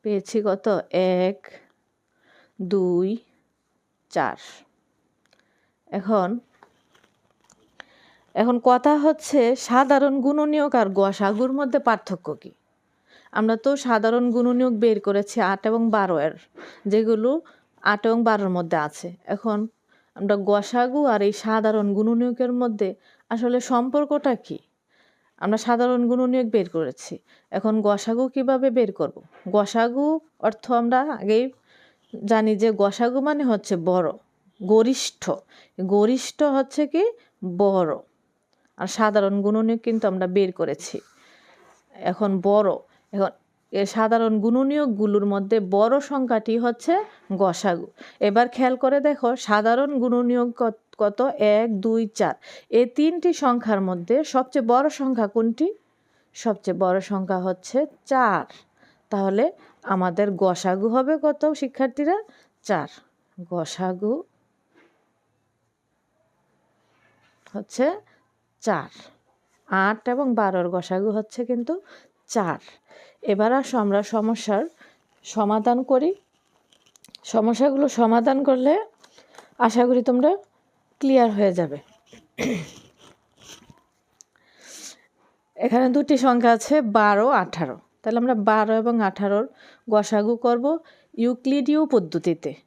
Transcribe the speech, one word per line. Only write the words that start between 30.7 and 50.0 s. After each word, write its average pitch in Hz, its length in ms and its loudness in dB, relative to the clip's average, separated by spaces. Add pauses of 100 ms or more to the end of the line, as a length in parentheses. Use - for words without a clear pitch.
আমরা 254 420 0
আগেই 226 380 0 (640)
জানি 220 420 0
যে 220 160 2
গসাগু 233 500 0
মানে 294 220 -2
হচ্ছে 214 340 0
বড়, 170 340 0 (500)
গরিষ্ঠ। 220 680 0 (480)
গরিষ্ঠ 208 640 0
হচ্ছে 277 440 0
কি? 370 240 0 (460)
বড়। 190 400 2 (800)
আর 185 100 -8
সাধারণ 202 540 0
গুণনীয়ক 220 400 0
কিন্তু 226 260 -2
আমরা 185 200 -2
বের 185 240 0
করেছি। - 500 -8 (920)
এখন 190 500 -2
বড়, 202 360 4 (340)
এখন 196 160 0 (440)
এ 196 120 0
সাধারণ 220 540 0
গুণনীয়কগুলোর 233 840 0
মধ্যে 196 340 0
বড় 208 420 2
সংখ্যাটি 240 560 -2
হচ্ছে 247 460 -2 (300)
গসাগু। 180 540 -2 (320)
এবার 208 280 4
খেয়াল 254 280 0
করে 269 240 0
দেখো, 262 360 0
সাধারণ 240 640 0
গুণনীয়ক 240 580 0